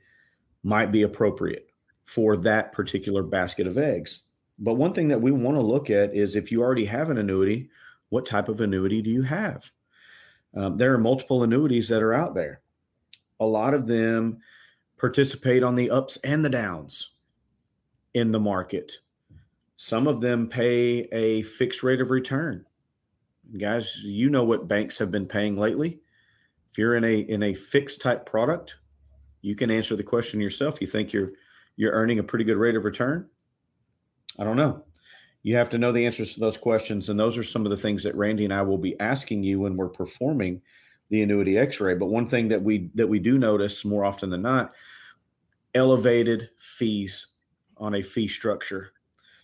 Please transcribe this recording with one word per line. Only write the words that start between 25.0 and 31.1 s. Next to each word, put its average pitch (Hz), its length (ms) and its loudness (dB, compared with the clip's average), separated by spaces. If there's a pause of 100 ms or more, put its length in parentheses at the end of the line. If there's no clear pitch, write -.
been 95 160 -2
paying 104 320 -2
lately. 113 440 -2 (680)
If - 80 -20
you're 117 180 2
in 117 100 2
a, 113 140 4
in 104 240 -2
a 101 100 0
fixed - 480 -2
type 123 240 -2
product, 123 500 -2 (640)
you 101 140 -4
can 117 160 0
answer 110 240 0
the 101 80 -4
question 113 380 -2
yourself. 131 400 -2
You 98 60 -4
think 107 260 -4